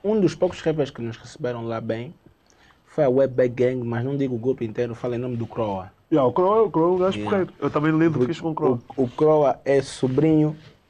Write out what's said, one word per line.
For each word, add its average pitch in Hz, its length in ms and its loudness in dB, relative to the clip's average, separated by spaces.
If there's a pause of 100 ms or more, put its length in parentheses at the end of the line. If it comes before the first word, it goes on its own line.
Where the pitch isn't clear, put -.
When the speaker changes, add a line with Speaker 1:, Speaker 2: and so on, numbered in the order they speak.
Speaker 1:
Um 214 180 0
dos 160 140 2
poucos - 280 -2
rappers 156 280 0
que - 120 -12
nos 113 140 -8
receberam 120 500 -8
lá 113 140 -6
bem 117 340 -8 (720)
foi - 180 0
a 135 40 4
Web 131 260 2
Bag 127 200 2
Gang, 123 300 0
mas 117 200 -4
não 139 120 -4
digo 135 180 -2
o 117 40 -2
grupo 127 260 -4
inteiro, 117 300 -4
falo 123 200 -6
em 117 40 -4
nome 123 180 -6
do 113 100 -6
Croa. 98 460 -6 (180)
Speaker 2:
Yeah, 143 160 4
o 123 60 2
Croa, 196 300 4
o 202 80 0
Croa 160 180 2
é - 60 4
um 185 40 0
gajo 185 200 0
Speaker 1:
Yeah. - 120 -4
Speaker 2:
porreiro. 190 300 0
Eu 139 100 -2
também 151 280 2
lido 160 200 4
Speaker 1:
O, 123 80 4
Speaker 2:
fixe 160 140 -4
com 165 100 -4
o 156 40 -4
Croa. 139 260 0 (160)
Speaker 1:
o, 135 60 2
o 127 80 0
Croa 151 540 2
é 139 180 2
sobrinho 151 720 2 (340)